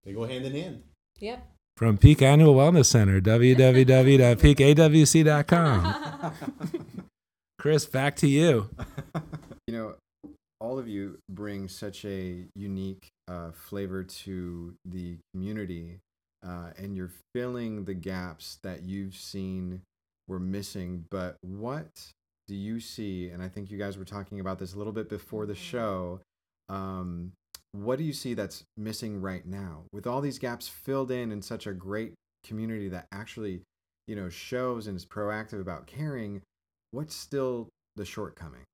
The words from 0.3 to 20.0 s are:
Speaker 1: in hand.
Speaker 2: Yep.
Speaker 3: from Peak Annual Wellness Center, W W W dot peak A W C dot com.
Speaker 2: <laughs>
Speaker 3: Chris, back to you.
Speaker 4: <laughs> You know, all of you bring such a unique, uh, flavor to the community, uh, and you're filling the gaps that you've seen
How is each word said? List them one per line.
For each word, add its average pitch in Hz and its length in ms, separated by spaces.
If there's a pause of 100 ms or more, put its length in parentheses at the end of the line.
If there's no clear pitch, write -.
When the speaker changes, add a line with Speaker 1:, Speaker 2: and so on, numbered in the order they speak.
Speaker 1:
in 131 80
hand. 147 300 (360)
Speaker 2:
Yep. 240 260 (320)
Speaker 3:
from 113 200
Peak 151 240
Annual 143 340
Wellness 147 320
Center, 98 340
W 117 340
W 131 300
W 131 320
dot 123 220
peak 147 200
A 143 140
W 156 320
C 160 180
dot 151 240
com. 165 840 (460)
Speaker 2:
<laughs> - 800
Speaker 3:
Chris, 147 260
back 139 320
to 156 100
you. 139 460
Speaker 4:
<laughs> - 60 (880)
You 117 100
know, 110 180 (640)
all 127 200
of 120 80
you 98 320 (100)
bring 98 380
such 98 360
a 92 400 (120)
unique, 95 520 (200)
uh, 85 240
flavor 95 520
to 87 680 (100)
the 90 340 (140)
community, 92 680 (440)
uh, 87 320
and 98 220
you're 90 140 (240)
filling 120 500
the 98 80
gaps 90 680
that 90 180
you've 95 320
seen 92 680 (460)